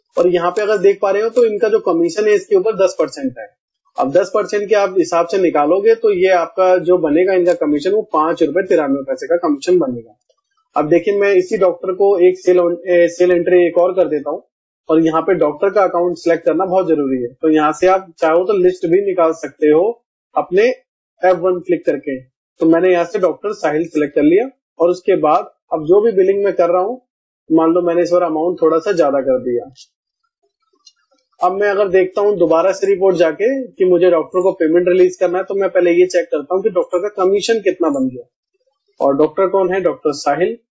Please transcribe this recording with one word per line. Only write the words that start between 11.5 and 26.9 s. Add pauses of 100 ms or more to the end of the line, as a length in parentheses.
doctor
को
एक
sale, (300)
ए,
sale
entry
एक
और
कर
देता
हूँ (460)
और
यहाँ
पे
doctor
का
account
select
करना
बहुत
जरूरी
है।
तो
यहाँ
से
आप
चाहो
तो
list
भी
निकाल
सकते
हो (320)
अपने (560)
एफ़
वन
click
करके। (400)
तो
मैंने
यहाँ
से
doctor
sahil
select
कर
लिया (280)
और
उसके
बाद (220)
अब
जो
भी
billing
मैं
कर
रहा
हूँ, (440)